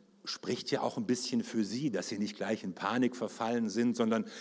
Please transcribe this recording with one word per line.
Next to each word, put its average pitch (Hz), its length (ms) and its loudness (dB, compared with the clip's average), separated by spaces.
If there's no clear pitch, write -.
Spricht - 460 -4
ja 131 120 2
auch - 140 0
ein 113 100 -2
bisschen 120 360 2
für 113 220 0
sie, 120 260 -2
dass 95 180 -2
sie 104 100 -4
nicht 104 180 -2
gleich 104 260 -2
in 92 120 -6
Panik 120 420 2
verfallen 113 520 0
sind, 117 280 2
sondern 113 300 2